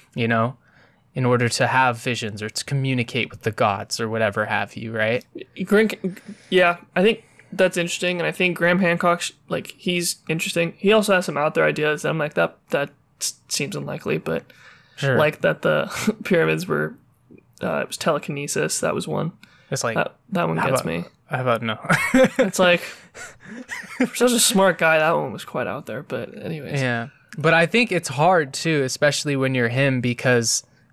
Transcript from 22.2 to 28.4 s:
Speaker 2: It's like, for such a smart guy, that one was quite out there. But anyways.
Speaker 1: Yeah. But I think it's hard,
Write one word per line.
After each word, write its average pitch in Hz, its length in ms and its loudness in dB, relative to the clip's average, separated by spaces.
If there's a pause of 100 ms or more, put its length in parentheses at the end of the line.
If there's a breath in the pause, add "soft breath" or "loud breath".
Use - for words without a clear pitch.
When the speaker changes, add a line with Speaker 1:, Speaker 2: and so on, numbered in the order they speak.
Speaker 2:
It's 208 220 0
like, 175 200 4
for - 1400 -8
such 247 160 4
a 233 80 2
smart 190 380 4
guy, 160 220 4
that 156 160 2
one 147 180 -2
was - 120 -12
quite 120 220 -4
out 135 180 -8
there. 113 180 -8
But - 340 -10
anyways. 147 440 -6
Speaker 1:
Yeah. 120 280 -2 (280)
But 160 160 4
I 170 120 6
think 220 260 0
it's 170 180 -2
hard, 147 440 4